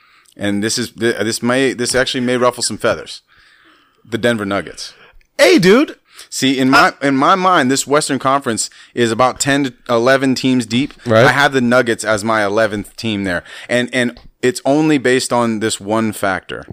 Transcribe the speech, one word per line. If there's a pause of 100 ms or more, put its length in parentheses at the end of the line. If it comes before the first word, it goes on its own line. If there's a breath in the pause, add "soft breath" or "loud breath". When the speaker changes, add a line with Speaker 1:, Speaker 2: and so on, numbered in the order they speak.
(360 soft breath)
Speaker 1:
and
this
is,
th-,
this
may,
this
actually
may
ruffle
some
feathers, (840 soft breath)
the
Denver
Nuggets. (440 soft breath)
Speaker 2:
Hey,
dude. (320 loud breath)
Speaker 1:
See,
in
my,
in
my
mind,
this
Western
Conference (240 loud breath)
is
about
ten
to (140)
eleven
teams
deep. (140)
Speaker 2:
Right.
Speaker 1:
I
have
the
Nuggets
as
my
eleventh
team
there, (260 loud breath)
and,
and (220)
it's
only
based
on
this
one
factor.